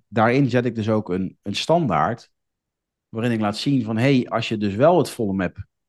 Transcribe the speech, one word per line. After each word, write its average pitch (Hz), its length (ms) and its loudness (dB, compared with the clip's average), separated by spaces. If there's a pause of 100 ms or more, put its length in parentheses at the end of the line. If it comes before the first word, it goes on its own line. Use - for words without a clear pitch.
daarin 120 420 2
zet 120 160 2
ik 113 100 -2
dus 110 140 -2
ook 107 200 0
een, 92 320 -4
een 98 140 -8
standaard 113 760 0 (800)
waarin 113 220 -2
ik 117 80 0
laat 104 180 -2
zien 139 260 0
van: 110 140 -4
"Hey, 127 320 2
als 113 200 -4
je 113 80 -2
dus 104 180 -2
wel 160 220 4
het 135 120 0
volle 101 240 -4
map 95 320 -4 (240)